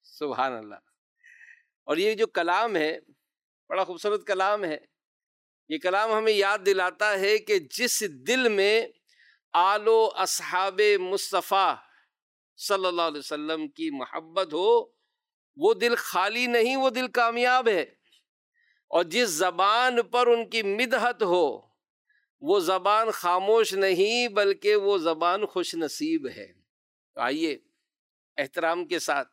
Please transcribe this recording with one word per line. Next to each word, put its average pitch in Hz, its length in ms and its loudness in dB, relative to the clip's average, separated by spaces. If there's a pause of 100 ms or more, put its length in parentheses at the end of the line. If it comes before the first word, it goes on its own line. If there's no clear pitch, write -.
سبحان 131 500 -4
اللہ۔ 107 220 -14 (1080)
اور 151 140 -2
یہ 208 160 0
جو 214 140 0
کلام 190 480 0
ہے، 156 240 -2 (720)
بڑا 185 140 -2
خوبصورت 190 440 -6
کلام 202 360 0
ہے۔ 156 140 -4 (920)
یہ 156 80 -6
کلام 190 340 0
ہمیں 220 220 2
یاد 202 320 2
دلاتا 190 540 0
ہے 202 180 2
کہ 208 220 0
جس 220 440 -4 (240)
دل 247 220 2
میں 208 380 2 (680)
آل 202 340 2
و 226 280 4
اصحاب 185 680 -2 (180)
مصطفیٰ 185 760 0 (840)
صلی 196 280 -2
اللہ 175 160 0
علیہ 156 180 -2
وسلم 151 480 -6
کی 160 220 -8
محبت 160 640 -8
ہو، 208 320 2 (680)
وہ 185 180 2
دل 233 220 0
خالی 214 500 -2
نہیں، 240 300 2
وہ 262 140 2
دل 254 180 -4
کامیاب 240 600 2
ہے۔ 180 180 2 (1000)
اور 170 160 0
جس 226 260 0
زبان 190 720 0
پر 240 260 2
ان 233 220 2
کی 226 140 -2
مدحت 226 600 0
ہو، 165 380 0 (800)
وہ 202 180 2
زبان 190 520 0
خاموش 190 640 2
نہیں، 196 540 2
بلکہ 202 480 2
وہ 202 220 2
زبان 170 480 0
خوش 175 300 -6
نصیب 156 520 -4
ہے۔ 104 260 -14 (600)
تو 117 60 -6
آئیے 143 360 -4 (800)
احترام 165 480 -4
کے 165 140 -4
ساتھ 143 340 -4